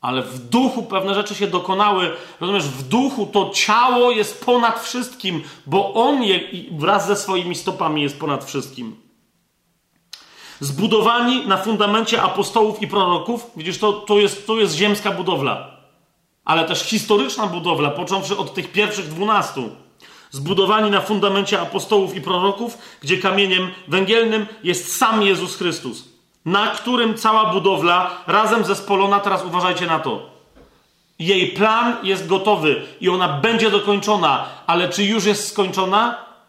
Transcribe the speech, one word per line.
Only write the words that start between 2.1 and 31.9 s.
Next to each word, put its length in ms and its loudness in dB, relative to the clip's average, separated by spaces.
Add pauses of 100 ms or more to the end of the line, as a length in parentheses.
Rozumiesz, 240 -2
w 240 -8
duchu 380 0
to 280 0
ciało 580 4
jest 340 -2
ponad 380 2
wszystkim, 600 -6 (220)
bo 280 0
on 300 2
je, 140 2
i 400 -10
wraz 300 0
ze 80 2
swoimi 400 -4
stopami 460 -4
jest 180 -4
ponad 260 -4
wszystkim. 500 -10 (1700)
Zbudowani 840 2
na 100 2
fundamencie 640 0
apostołów 600 0
i 60 -6
proroków. 580 0 (100)
Widzisz, 220 -6
to, 160 2
to 260 2
jest, 280 0
to 120 0
jest 160 2
ziemska 360 0
budowla. 600 -2 (760)
Ale 200 2
też 160 -4
historyczna 680 0
budowla, 440 0
począwszy 460 -4
od 160 -6
tych 180 -8
pierwszych 360 -2
dwunastu. 640 -2 (600)
Zbudowani 600 2
na 100 2
fundamencie 600 0
apostołów 540 0
i 60 -8
proroków, 560 -2 (240)
gdzie 160 0
kamieniem 540 2 (160)
węgielnym 600 2 (160)
jest 340 -4
sam 240 2
Jezus 360 0
Chrystus, 520 -6 (360)
na 220 2
którym 500 0
cała 280 4
budowla 680 2 (160)
razem 380 2
zespolona, 540 2
teraz 260 0
uważajcie 400 0
na 140 0
to, 300 -6 (920)
jej 280 2
plan 560 2